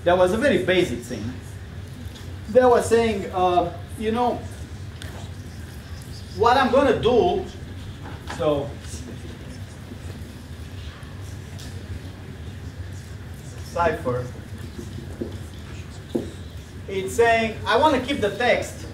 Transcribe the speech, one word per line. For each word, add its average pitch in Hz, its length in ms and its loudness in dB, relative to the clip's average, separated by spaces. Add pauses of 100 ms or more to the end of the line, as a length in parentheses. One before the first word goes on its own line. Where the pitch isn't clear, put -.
That 175 140 8
was 185 160 8
a 220 40 2
very 240 280 6
basic 170 380 4
thing. 107 200 -6 (1300)
They 247 160 8
were 240 160 8
saying, 220 520 4
uh, 180 380 4 (260)
you 220 140 0
know, 240 300 2 (1900)
what 233 220 8
I'm 254 140 6
gonna 240 280 6
do, 247 460 6 (920)
so 147 300 2 (4000)
cipher, 165 540 0 (2750)
it's 190 260 -4
saying, 226 400 4 (100)
I 208 120 4
wanna 285 240 6
keep - 180 -2
the 196 160 2
text - 580 2